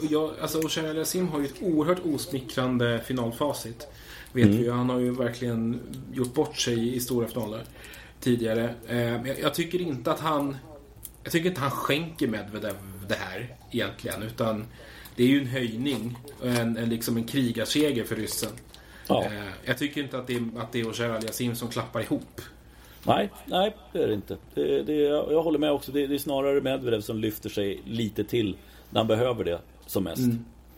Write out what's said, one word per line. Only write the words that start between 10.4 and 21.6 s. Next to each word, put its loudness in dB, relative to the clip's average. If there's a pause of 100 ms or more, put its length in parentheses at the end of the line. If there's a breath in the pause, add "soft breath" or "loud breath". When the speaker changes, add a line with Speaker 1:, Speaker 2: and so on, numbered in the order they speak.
Speaker 1:
Jag -6
tycker 2
inte -2
han 2
skänker 0
Medvedev -4 (340)
det 2
här -6 (160)
egentligen, -4
utan -2 (500 loud breath)
det 4
är 8
ju 8
en -2
höjning, -2 (240)
en, 2
en, 0
liksom 0
en 0
krigarseger 2
för -4
ryssen. -4 (560 loud breath)
Speaker 2:
Ja. 4
Speaker 1:
Eh, -2 (320)
jag 0
tycker -2
inte -6
att -6
det -2
är, -2 (100)
att -6
det 0
är -2
Ogier -2
Aliassime -2
som -6